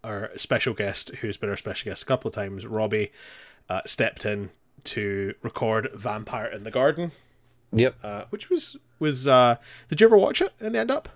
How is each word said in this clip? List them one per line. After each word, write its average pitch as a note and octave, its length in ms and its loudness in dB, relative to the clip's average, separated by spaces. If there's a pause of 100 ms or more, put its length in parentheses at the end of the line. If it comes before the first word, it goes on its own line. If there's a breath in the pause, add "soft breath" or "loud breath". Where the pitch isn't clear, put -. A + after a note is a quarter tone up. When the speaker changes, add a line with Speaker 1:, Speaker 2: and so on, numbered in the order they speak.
Speaker 1:
our A2 360 -8
special A#2+ 340 0
guest, G2+ 440 -4
who's G#2 200 -6
been G#2 140 -4
our F#2+ 80 -2
special - 320 -8
guest - 120 -6
a - 40 -10
couple B2 240 -2
of - 40 -18
times, G2 320 -8
Robbie, G#2+ 460 -2 (560 loud breath)
uh, F#2+ 160 -4
stepped - 400 -2
in G#2 240 -4 (360)
to G2+ 580 -4
record A2 500 -2
Vampire G#2+ 540 -6
in G#2 180 -10
the A2 60 -10
Garden. D#3 420 2 (600 soft breath)
Speaker 2:
Yep. A#2 300 4
Speaker 1:
Uh, G#2 280 -10
which - 180 -10
was, - 300 0 (200)
was, C#3 300 0
uh, B2 280 8 (340 loud breath)
did D3+ 100 -2
you A3 60 10
ever A3+ 100 10
watch - 240 4
it F#4+ 200 0
in A3 120 -6
the A#3 60 0
end A#3+ 120 0
up? - 240 -2